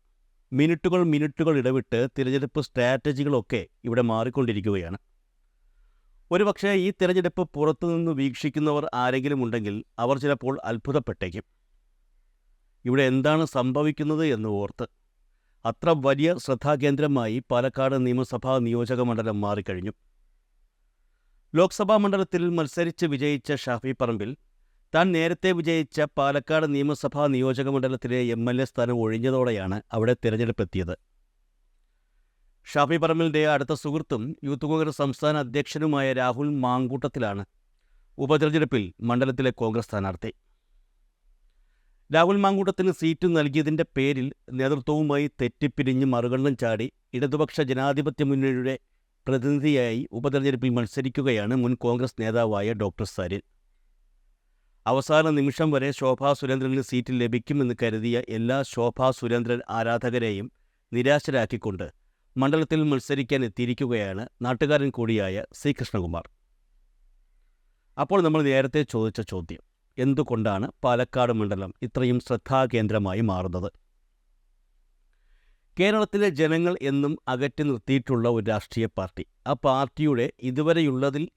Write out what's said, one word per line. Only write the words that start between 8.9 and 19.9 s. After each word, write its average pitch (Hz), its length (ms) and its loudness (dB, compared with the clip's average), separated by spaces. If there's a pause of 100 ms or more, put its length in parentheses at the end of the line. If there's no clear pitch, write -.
ആരെങ്കിലും 131 480 0
ഉണ്ടെങ്കിൽ 110 320 -2 (240)
അവർ 123 200 2
ചിലപ്പോൾ 135 360 0 (100)
അത്ഭുതപ്പെട്ടേക്കും. 110 800 -4 (1400)
ഇവിടെ 131 200 4
എന്താണ് 139 420 4
സംഭവിക്കുന്നത് 147 800 0
എന്ന് 110 220 -2 (120)
ഓർത്ത്. 101 260 -8 (800)
അത്ര 117 260 -2 (160)
വലിയ 143 320 2
ശ്രദ്ധാകേന്ദ്രമായി 139 1000 0 (120)
പാലക്കാട് 131 580 0
നിയമസഭാ 123 520 -2
നിയോജക 120 440 0
മണ്ഡലം 113 380 -2
മാറിക്കഴിഞ്ഞു. 101 540 -4 (1600)